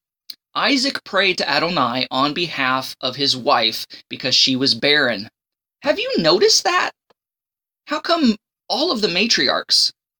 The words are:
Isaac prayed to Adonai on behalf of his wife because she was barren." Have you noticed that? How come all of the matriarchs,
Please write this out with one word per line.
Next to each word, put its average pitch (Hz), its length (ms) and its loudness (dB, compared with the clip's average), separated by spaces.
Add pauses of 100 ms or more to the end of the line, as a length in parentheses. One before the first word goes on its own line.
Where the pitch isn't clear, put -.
(560)
Isaac 254 480 -2
prayed 190 360 0
to - 100 -2
Adonai 143 600 0
on 139 240 0
behalf 131 680 -2
of 127 160 -6
his 131 180 0
wife 120 500 0 (240)
because 127 260 -4
she 131 200 2
was 127 200 2
barren." 123 520 0 (540)
Have 302 180 0
you 494 100 -6 (100)
noticed 359 440 4
that? 359 280 0 (960)
How 302 120 -4
come 311 380 2 (320)
all 294 240 0
of 220 80 -4
the - 80 0
matriarchs, - 800 0 (280)